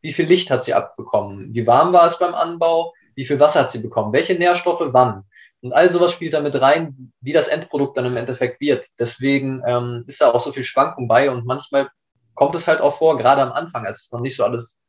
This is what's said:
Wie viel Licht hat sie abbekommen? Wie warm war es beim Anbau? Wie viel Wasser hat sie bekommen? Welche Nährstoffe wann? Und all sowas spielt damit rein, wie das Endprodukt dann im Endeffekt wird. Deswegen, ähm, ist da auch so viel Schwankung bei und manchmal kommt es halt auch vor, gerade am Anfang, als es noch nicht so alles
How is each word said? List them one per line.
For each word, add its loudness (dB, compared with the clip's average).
Wie -12
viel 0
Licht 2
hat 0
sie -2
abbekommen? -4
Wie -2
warm 4
war 8
es -4
beim -2
Anbau? -2
Wie -10
viel -2
Wasser 4
hat 0
sie -12
bekommen? -4
Welche 0
Nährstoffe 0
wann? 2
Und -10
all 6
sowas 2
spielt -6
damit -2
rein, 0
wie -8
das 2
Endprodukt -4
dann -2
im -4
Endeffekt -4
wird. 0
Deswegen, -2
ähm, -2
ist -8
da 4
auch 2
so -8
viel -10
Schwankung -2
bei 4
und -8
manchmal -4
kommt 0
es -4
halt 2
auch 0
vor, 2
gerade 4
am -2
Anfang, -8
als -12
es -18
noch -10
nicht -6
so -2
alles -6